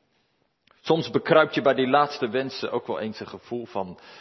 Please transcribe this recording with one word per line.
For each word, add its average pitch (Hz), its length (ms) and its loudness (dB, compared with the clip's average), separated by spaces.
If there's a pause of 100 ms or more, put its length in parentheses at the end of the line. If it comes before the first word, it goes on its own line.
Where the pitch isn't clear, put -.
(800)
Soms 165 280 0
bekruipt 156 460 4
je 147 60 0
bij 127 120 4
die 127 140 2
laatste 139 420 2
wensen 131 420 -4
ook 117 160 -4
wel 92 120 -6
eens 107 200 -8
een 104 80 -10
gevoel 117 380 -10
van, 95 340 -8 (220)